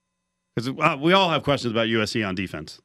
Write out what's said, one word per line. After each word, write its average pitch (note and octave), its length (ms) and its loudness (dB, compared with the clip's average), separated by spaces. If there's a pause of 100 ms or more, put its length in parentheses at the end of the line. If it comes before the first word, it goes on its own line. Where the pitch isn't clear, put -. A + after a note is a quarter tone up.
(560)
'Cause, A#2+ 140 -4
uh, D3+ 320 0
we E3+ 120 4
all F#3+ 160 6
have D3 140 0
questions A#2+ 280 0
about A2+ 180 0
U A2+ 140 2
S G#2 80 -4
C A2+ 120 -2
on F#2 120 -4
defense. E2+ 500 -8